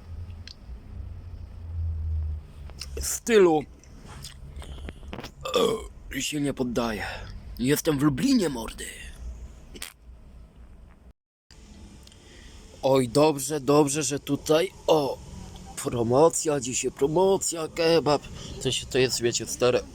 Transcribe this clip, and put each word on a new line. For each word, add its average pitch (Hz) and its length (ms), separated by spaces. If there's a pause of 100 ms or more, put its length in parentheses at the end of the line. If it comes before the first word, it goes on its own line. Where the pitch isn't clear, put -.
(3000)
stylu. 180 640 (2500)
I 135 60
się 147 200
nie 139 120
poddaję. 117 500 (560)
Jestem 143 400
w - 20
Lublinie, 165 480
mordy. 117 360 (4000)
Oj, 135 280
dobrze, 143 500
dobrze, 143 440
że 139 160
tutaj, 156 520 (160)
o, 151 300 (640)
promocja, 139 760
dzisiaj 123 320
promocja, 165 760
kebab. 151 540 (420)
To 127 80
się, - 140
to - 120
jest, 127 240
wiecie, 117 240
stare. 123 360 (140)